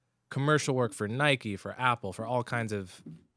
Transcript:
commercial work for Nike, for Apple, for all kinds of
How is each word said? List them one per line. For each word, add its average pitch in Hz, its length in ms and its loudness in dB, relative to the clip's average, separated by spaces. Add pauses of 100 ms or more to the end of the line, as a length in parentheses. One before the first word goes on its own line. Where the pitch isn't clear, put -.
(300)
commercial 143 460 2
work 123 180 2
for 107 140 -4
Nike, 123 500 2
for 98 200 -8
Apple, 120 360 0
for 113 120 -8
all 120 180 0
kinds 117 280 -2
of 98 300 -6 (360)